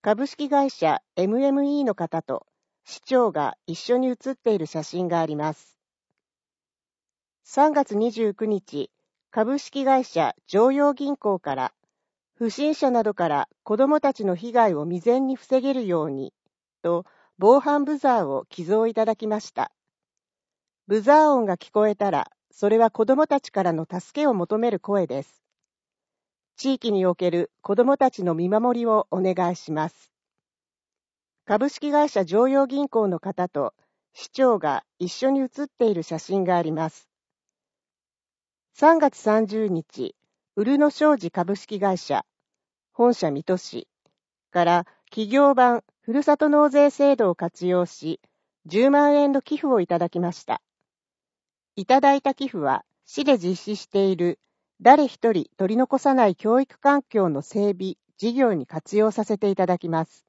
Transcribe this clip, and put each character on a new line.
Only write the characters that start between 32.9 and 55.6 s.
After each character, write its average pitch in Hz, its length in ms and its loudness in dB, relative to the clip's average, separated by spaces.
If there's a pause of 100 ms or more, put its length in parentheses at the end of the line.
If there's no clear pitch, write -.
の 175 100 -4
方 185 300 -6
と 143 260 -6 (380)
市 - 160 -20
長 247 300 2
が 147 260 -2 (140)
一 180 100 -6
緒 262 220 -2
に 277 120 0
写 277 220 -8
っ - 20 -10
て - 200 -2
い 214 80 2
る 165 80 -4
写 160 160 -8
真 190 260 -4
が 180 120 0
あ 175 60 0
り 165 80 -4
ま 160 200 -4
す。 - 180 -20 (1700)
三 320 240 4
月 294 180 2
三 220 300 0
十 214 220 -4
日、 160 460 -6 (420)
潤 254 220 0
野 294 120 4
商 302 260 2
事 175 140 -8
株 190 260 -4
式 202 240 -10
会 190 180 0
社、 - 260 -4 (680)
本 240 200 2
社 170 180 -2
水 143 140 -8
戸 185 120 -2
市 - 320 -14 (640)
か 175 140 0
ら 170 220 2 (240)
企 220 180 -8
業 277 260 4
版 240 280 2 (180)
ふ 226 120 -8
る 285 100 0
さ 294 140 2
と 302 120 2
納 294 200 4
税 285 220 4
制 277 260 2
度 214 140 2
を 170 40 -2
活 180 320 -6
用 180 200 0
し、 - 340 -10 (460)
十 220 240 2
万 294 260 4
円 285 160 2
の 269 100 -2
寄 302 140 -10
付 311 100 -8
を 247 140 2
い 175 60 -2
た 170 120 -2
だ 170 100 -2
き 175 120 -6
ま 175 120 -2
し - 120 -18
た。 - 180 -8 (1120)
い 196 100 -10
た 269 140 6
だ 277 140 6
い 277 80 -2
た 269 120 -2
寄 269 120 -8
付 220 120 -8
は、 139 260 -2 (200)
市 - 200 -8
で 269 120 4
実 180 200 -4
施 208 200 -8
し - 100 -18
て 196 200 0
い 190 100 0
る 175 220 -2 (420)
誰 269 260 6
一 - 260 -2
人 175 240 -2
取 196 180 -2